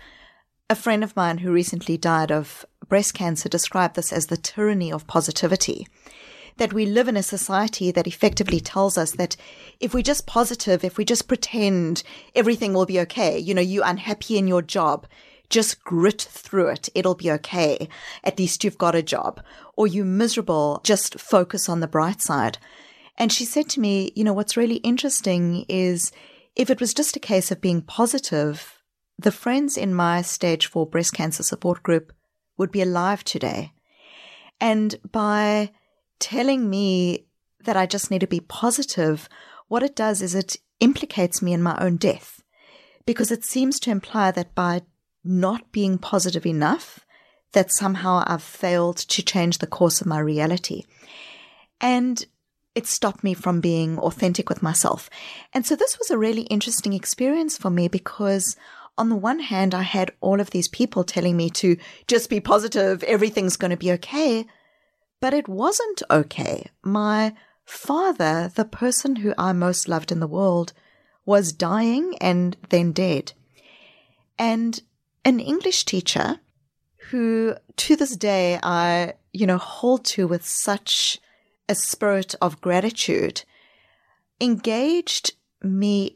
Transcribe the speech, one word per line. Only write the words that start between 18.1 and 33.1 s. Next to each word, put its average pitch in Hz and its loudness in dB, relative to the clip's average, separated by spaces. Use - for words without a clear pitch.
At - -4
least 185 0
you've 202 -2
got 170 2
a 165 2
job. - -4
Or 220 2
you're 196 0
miserable, 185 0
just - 0
focus 185 0
on 170 -2
the 160 -2
bright 160 0
side. 120 -2
And 226 0
she 240 -2
said 302 0
to 277 -2
me, 196 0
"You 214 0
know, 208 2
what's 208 -2
really 233 2
interesting 185 0
is 180 0
if 254 0
it 262 2
was 233 -2
just 294 0
a - -10
case 190 0
of 185 -6
being 175 2
positive, 160 -2
the 196 2
friends 277 -2
in 190 0
my 175 2
stage 170 -2
four 160 -2
breast 165 -2
cancer 160 -4
support - -2
group 160 0
would 185 0
be 196 0
alive 185 0